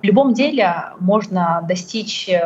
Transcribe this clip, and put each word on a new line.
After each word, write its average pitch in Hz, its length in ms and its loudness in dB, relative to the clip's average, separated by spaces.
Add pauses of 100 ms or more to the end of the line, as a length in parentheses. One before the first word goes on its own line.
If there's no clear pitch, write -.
В 294 40 -4
любом 262 280 4
деле 240 400 2 (260)
можно 180 680 0
достичь 185 600 -6 (160)